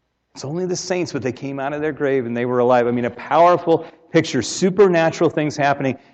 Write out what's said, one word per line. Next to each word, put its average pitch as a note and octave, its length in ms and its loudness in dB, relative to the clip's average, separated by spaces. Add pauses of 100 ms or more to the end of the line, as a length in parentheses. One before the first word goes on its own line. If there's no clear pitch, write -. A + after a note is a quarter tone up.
(340)
It's - 100 -18
only E3 220 -6
the F3+ 100 -4
saints, F3+ 380 -6
but F#3 80 -4
they B2+ 100 -4
came C#3 280 -10
out C3+ 120 -6
of D3 100 -6
their D#3 120 -4
grave C3+ 320 0
and A#2 100 -6
they A#2+ 100 -2
were B2 120 -2
alive. A#2+ 300 4
I A#2+ 40 0
mean, A#2+ 140 -2
a A#2 60 -4
powerful E3 760 2 (260)
picture, D#3 300 0
supernatural F3 880 2
things D3+ 260 -4
happening, C#3 440 0 (140)